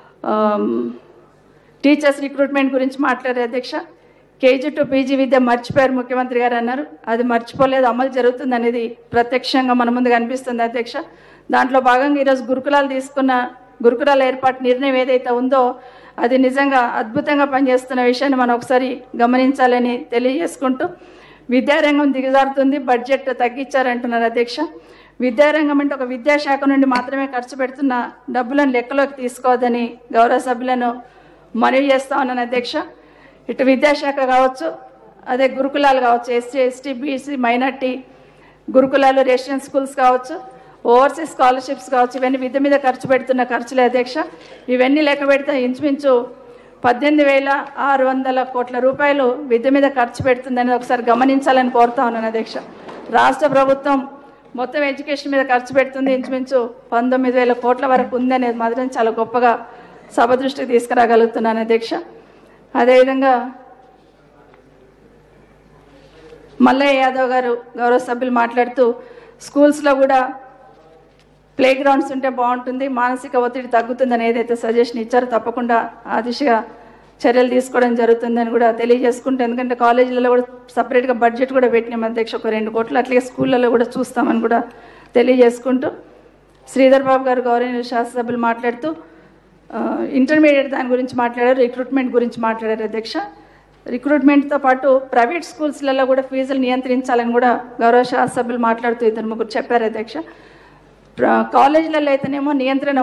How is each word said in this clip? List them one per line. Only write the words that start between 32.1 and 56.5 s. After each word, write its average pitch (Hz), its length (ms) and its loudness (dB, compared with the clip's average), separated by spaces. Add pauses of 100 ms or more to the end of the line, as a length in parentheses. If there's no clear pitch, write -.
ఉన్నాను, 254 200 -4
అధ్యక్ష. 240 320 -4 (760)
ఇటు 233 160 -2
విద్యాశాఖ 277 500 2
కావచ్చు, 262 580 0 (560)
అదే 254 200 0
గురుకులాలు 269 520 0
కావచ్చు, 240 320 0
ఎస్సీ, 240 260 -4
ఎస్టీ, 254 340 -2
బీసీ, 269 440 -6
మైనారిటీ 254 680 -2 (720)
గురుకులాలు, 269 400 4
రెసిడెన్షియల్ 262 440 0
స్కూల్స్ 269 360 -4
కావచ్చు, 254 440 0 (460)
ఓవర్సీస్ 277 440 2
స్కాలర్‌షిప్స్ 262 600 0
కావచ్చు, 247 300 0
ఇవన్నీ 262 180 -2
విద్య 254 200 -4
మీద 285 140 2
ఖర్చు 269 360 -2
పెడుతున్న 254 340 0
ఖర్చులే, 247 420 -2
అధ్యక్ష. 247 300 -2 (540)
ఇవన్నీ 254 320 2
లెక్క 285 280 0
పెడితే 277 340 0
ఇంచుమించు 262 640 0 (580)
పద్దెనిమిది 285 440 2
వేల 269 360 0 (140)
ఆరు 262 260 0
వందల 262 380 -2
కోట్ల 247 360 -4
రూపాయలు 277 460 2
విద్య 254 460 0
మీద 277 120 2
ఖర్చు 254 400 -2
పెడుతుందని 247 520 0
ఒకసారి 247 360 -2
గమనించాలని 262 600 2
కోరుతా 240 340 2
ఉన్నాను, 226 220 -4
అధ్యక్ష. 220 280 -6 (560)
రాష్ట్ర 262 360 2
ప్రభుత్వం 269 600 0 (480)
మొత్తం 254 280 -4
ఎడ్యుకేషన్ 277 480 -6
మీద 269 140 2
ఖర్చు 247 280 0
పెడుతుంది, 269 400 0
ఇంచుమించు 254 560 -2 (220)